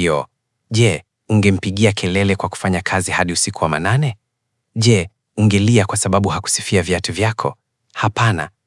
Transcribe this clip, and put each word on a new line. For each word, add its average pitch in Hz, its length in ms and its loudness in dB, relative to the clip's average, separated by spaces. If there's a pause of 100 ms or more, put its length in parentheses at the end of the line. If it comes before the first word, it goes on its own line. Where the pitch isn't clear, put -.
E 85 60 2
O, 71 160 0 (460)
je, 110 320 2 (260)
ungempigia 101 600 2
kelele 98 440 0
kwa 92 140 -6
kufanya 90 320 -2
kazi 92 300 -4
hadi 87 220 -2
usiku - 300 -4
wa 80 60 0
manane? 104 480 0 (580)
Je, 110 340 2 (280)
ungelia 104 480 4
kwa 110 120 -4
sababu 98 320 0
hakusifia - 540 -2
viatu 87 300 -4
vyako? 104 420 -2 (380)
Hapana, 104 560 -2 (180)